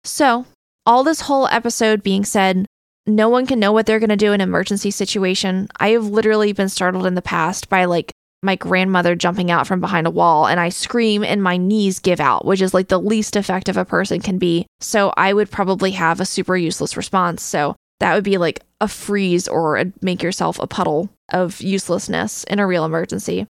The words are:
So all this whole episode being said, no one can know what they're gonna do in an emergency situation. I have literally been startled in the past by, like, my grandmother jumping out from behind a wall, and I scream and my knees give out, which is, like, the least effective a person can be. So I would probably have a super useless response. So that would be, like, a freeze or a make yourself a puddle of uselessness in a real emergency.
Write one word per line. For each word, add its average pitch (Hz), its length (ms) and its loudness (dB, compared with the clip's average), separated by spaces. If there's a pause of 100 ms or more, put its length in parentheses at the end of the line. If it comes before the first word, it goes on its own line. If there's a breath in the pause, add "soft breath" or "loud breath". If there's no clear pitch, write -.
So 254 400 0 (420)
all 247 160 6
this 311 200 2
whole 269 260 2
episode 226 540 0
being 196 240 0
said, 190 400 0 (400)
no 214 240 4
one 254 160 2
can 262 120 0
know 208 140 4
what 220 140 4
they're 220 140 2
gonna 214 160 2
do 208 160 4
in 202 100 2
an 185 60 0
emergency 196 420 -2
situation. 190 800 -2 (120)
I 202 80 2
have 226 160 2
literally 214 480 2
been 196 160 -2
startled 185 380 -2
in 180 80 0
the 180 80 -2
past 170 480 -4
by, 185 160 4
like, 175 260 -2 (320)
my 190 100 0
grandmother 185 600 2
jumping 175 340 0
out 156 160 2
from 185 140 -2
behind 170 260 0
a 165 40 2
wall, 165 360 4
and 175 140 0
I 170 80 0
scream 208 560 0
and 202 180 0
my 180 140 0
knees 190 420 0
give 175 220 0
out, 127 240 2
which 190 160 0
is, 185 140 0
like, 190 140 2
the 185 120 2
least 214 340 -2
effective 190 420 -2
a 185 80 -2
person 185 360 -2
can 185 180 -4
be. 170 280 0 (140)
So 196 360 0
I 190 160 2
would 208 180 0
probably 190 420 -2
have 175 280 0
a 190 60 -2
super 185 300 -2
useless 165 400 -4
response. 180 460 -2
So 147 320 -2 (260)
that 175 140 2
would 196 100 0
be, 196 140 0
like, 165 220 -2 (200)
a 214 80 0
freeze 190 600 -2
or 151 300 0
a 180 140 -2 (100)
make 185 200 -2
yourself 170 380 -2
a - 60 -4
puddle 170 420 -2 (220)
of 180 300 -2
uselessness - 840 -4
in 202 140 -4
a 202 80 2
real 175 180 0
emergency. 180 600 -4 (120)